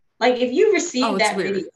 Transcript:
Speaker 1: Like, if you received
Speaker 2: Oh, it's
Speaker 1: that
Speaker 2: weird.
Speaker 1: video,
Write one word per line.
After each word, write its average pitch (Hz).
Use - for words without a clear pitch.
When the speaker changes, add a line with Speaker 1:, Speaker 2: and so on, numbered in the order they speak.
Speaker 1:
Like, 247
if 247
you 403
received 254
Speaker 2:
Oh, 214
it's 202
Speaker 1:
that 196
Speaker 2:
weird. 196
Speaker 1:
video, -